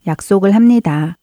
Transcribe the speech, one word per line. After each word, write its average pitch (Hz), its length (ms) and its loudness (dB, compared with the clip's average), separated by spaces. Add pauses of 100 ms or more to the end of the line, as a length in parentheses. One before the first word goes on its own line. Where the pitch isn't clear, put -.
약속을 196 480 0
합니다. 175 680 0